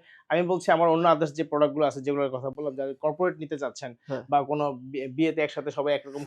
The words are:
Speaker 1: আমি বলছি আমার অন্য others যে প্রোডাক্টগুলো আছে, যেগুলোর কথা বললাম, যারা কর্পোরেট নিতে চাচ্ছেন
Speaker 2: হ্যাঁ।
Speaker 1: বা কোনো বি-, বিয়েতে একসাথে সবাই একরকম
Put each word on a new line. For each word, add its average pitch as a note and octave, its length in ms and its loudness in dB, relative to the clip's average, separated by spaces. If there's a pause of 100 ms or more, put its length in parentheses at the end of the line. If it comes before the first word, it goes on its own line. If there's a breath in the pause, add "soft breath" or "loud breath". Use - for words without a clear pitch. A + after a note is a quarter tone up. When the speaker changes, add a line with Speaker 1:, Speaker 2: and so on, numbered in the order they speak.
(300 soft breath)
Speaker 1:
আমি E3 120 2
বলছি F3+ 300 0
আমার E3+ 180 6
অন্য E3 180 6
others D#3+ 180 6
যে D3+ 180 -4
প্রোডাক্টগুলো D3 420 2
আছে, C3+ 160 -2
যেগুলোর C#3+ 280 0
কথা C3 200 -6
বললাম, C#3+ 260 -6
যারা C3+ 180 -6
কর্পোরেট D#3 440 -2
নিতে D3+ 220 -8
চাচ্ছেন B2 360 -8 (120)
Speaker 2:
হ্যাঁ। C3 220 -6
Speaker 1:
বা C#3+ 140 4
কোনো D3 300 -2
বি-, C3 340 -8
বিয়েতে D#3 340 0
একসাথে D3 300 -4
সবাই D3 220 0
একরকম C#3+ 320 -6